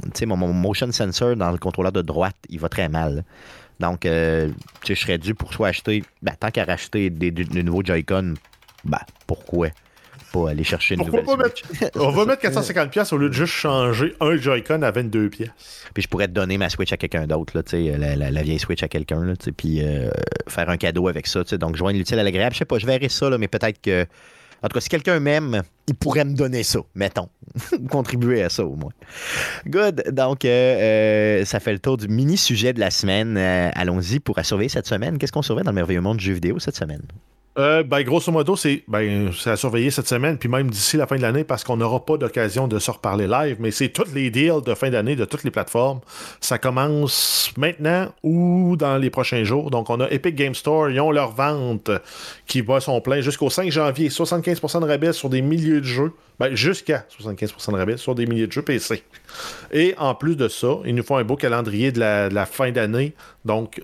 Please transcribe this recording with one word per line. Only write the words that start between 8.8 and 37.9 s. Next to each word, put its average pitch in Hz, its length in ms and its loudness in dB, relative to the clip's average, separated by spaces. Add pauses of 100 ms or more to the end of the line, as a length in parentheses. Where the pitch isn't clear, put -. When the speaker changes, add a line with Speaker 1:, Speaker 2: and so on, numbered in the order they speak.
Speaker 1:
ben, 73 120 -2 (300)
pourquoi - 400 -2 (680)
pas 82 160 2
aller 76 160 -2
chercher 90 300 0
une 87 100 0
Speaker 2:
Pourquoi 82 160 2
Speaker 1:
nouvelle 269 160 2
Speaker 2:
pas 240 180 2
Speaker 1:
Switch ? - 260 -8
Speaker 2:
mettre, - 200 -2
on 139 80 4
va 190 160 4
Speaker 1:
<laughs> - 0 -
Speaker 2:
mettre 269 160 2
quatre 180 140 0
cent 135 80 0
cinquante 160 280 0
piastres 202 220 0
au 147 40 2
lieu 143 120 2
de 131 40 -4
juste 160 200 0
changer 131 680 2
un 160 160 4
Joy-Con 139 460 2
à 120 100 4
vingt-deux 110 380 2
piastres. - 260 -10 (380)
Speaker 1:
Puis 98 100 -2
je - 60 -4
pourrais 98 180 0
te 87 60 -4
donner 95 240 0
ma 92 120 0
Switch - 220 -2
à 92 60 -2
quelqu'un 80 300 -2
d'autre, 78 280 -2
là, 80 80 0
tu - 60 -10 (180)
sais, 73 100 0
la, 71 180 0
la, 71 160 0
la 76 120 0
vieille 76 160 0
Switch - 240 -2
à 78 60 -4
quelqu'un, 80 340 -4
là, 90 140 -2
tu - 80 -10
sais, - 60 -4
puis, 78 320 -2
euh, 71 260 -2 (400)
faire 85 200 -2
un 87 80 0
cadeau 87 300 0
avec 78 200 -4
ça, 90 160 -2
tu - 80 -6
sais. 101 60 -2
Donc, 82 200 -2
joindre 98 200 0
l'utile 110 220 0
à 104 40 2
l'agréable. 101 300 0
Je - 60 -6
sais 156 60 -2
pas, 123 140 0
je 101 60 -6
verrai 131 240 0
ça, 139 200 0
là, 127 80 2
mais 107 100 0
peut-être - 340 -2
que, 90 240 2 (580)
en 104 40 0
tout - 60 -4
cas, 120 80 0
si - 80 -8
quelqu'un 170 320 0
m'aime, 143 400 0 (260)
il 147 80 0
pourrait - 300 0
me 139 100 -2
donner 127 280 0
ça, - 160 0 (160)
mettons. 92 340 -2 (260)
<laughs> 127 340 -4
Contribuer 123 540 0
à 87 60 0
ça, 98 160 -2
au 71 100 -6
moins. 73 160 -8 (720)
Good. 190 460 0
Donc, 131 320 0
euh, 127 60 4 (920)
euh, 101 40 2
ça 104 160 -2
fait 113 100 0
le 98 80 -2
tour 135 160 0
du 104 140 -4
mini-sujet 123 640 2
de 113 80 0
la 95 100 2
semaine. 104 460 0
Euh, 92 380 2
allons-y 90 440 0
pour - 200 -4
à 82 40 -2
surveiller 110 260 0
cette - 180 -4
semaine. 110 320 -2
Qu'est-ce 139 120 -2
qu'on 147 100 -2
surveille 135 220 0
dans 165 80 0
le 101 40 0
merveilleux 87 260 2
monde 110 160 0
du 95 80 -4
jeu 95 80 2
vidéo 87 260 0
cette - 160 -6
semaine ? 73 280 -6 (560)
Speaker 2:
Euh, 151 220 6
ben, 143 220 2